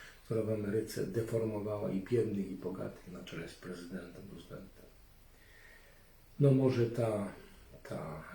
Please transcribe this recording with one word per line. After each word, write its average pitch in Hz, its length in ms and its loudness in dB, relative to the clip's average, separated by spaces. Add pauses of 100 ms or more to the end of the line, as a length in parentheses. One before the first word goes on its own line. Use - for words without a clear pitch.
(260)
która 110 180 2
w 107 60 0
Ameryce 107 580 0
deformowała 104 840 0
i 95 120 0
biednych, 104 480 2
i - 40 -6
bogatych 90 580 -8
na 92 100 -12
czele 85 260 -10
z - 60 -16
prezydentem 87 760 -10
Rooseveltem. - 540 -14 (1500)
No 139 120 10
może 127 340 6
ta, 107 480 0 (500)
ta 80 400 -8 (100)